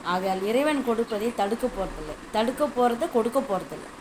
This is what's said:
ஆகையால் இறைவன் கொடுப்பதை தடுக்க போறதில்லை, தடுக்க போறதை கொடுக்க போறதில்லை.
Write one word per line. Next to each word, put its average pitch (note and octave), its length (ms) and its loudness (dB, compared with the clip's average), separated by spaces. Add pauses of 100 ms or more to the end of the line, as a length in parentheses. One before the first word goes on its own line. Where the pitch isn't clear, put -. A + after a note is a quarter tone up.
ஆகையால் F#3+ 400 0
இறைவன் C4+ 420 2
கொடுப்பதை A3+ 500 0
தடுக்க A3 320 0
போறதில்லை, E3+ 480 -4 (160)
தடுக்க A#3 340 2
போறதை A#3+ 460 2
கொடுக்க A#3 280 2
போறதில்லை. F3+ 500 -4 (120)